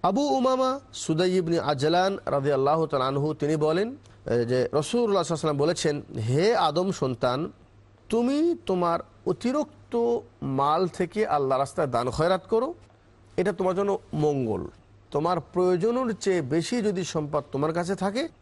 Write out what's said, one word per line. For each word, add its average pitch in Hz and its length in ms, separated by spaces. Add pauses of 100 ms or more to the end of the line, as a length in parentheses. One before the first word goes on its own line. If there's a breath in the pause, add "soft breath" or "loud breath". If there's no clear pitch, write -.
আবু 196 180
উমামা 262 580 (140)
সুদাই 180 420
ইবনে 170 240
আজলান 165 680
রাদিয়াল্লাহু 143 600
তাআলা 131 200
আনহু 143 260
তিনি 147 220
বলেন, 160 340
এ, - 560
যে 127 280
রাসূলুল্লাহ 196 500
সাল্লাল্লাহু - 0
আলাইহি 139 60
ওয়াসাল্লাম 156 280
বলেছেন, 151 440 (180)
"হে 147 360
আদম 180 360
সন্তান, 131 600 (580)
তুমি 277 460 (100)
তোমার 175 340 (260)
অতিরিক্ত 233 920 (220)
মাল 139 460
থেকে 190 400
আল্লাহ 135 300
রাস্তায় 139 300
দান 123 240
খয়রাত 175 360
করো, 247 260 (640)
এটা 190 160
তোমার 185 220
জন্য 202 240 (140)
মঙ্গল। 135 540 (440)
তোমার 165 280
প্রয়োজনের 208 800
চেয়ে 180 220
বেশি 165 400
যদি 190 220
সম্পদ 151 480
তোমার 151 220
কাছে 175 220
থাকে 208 340 (120)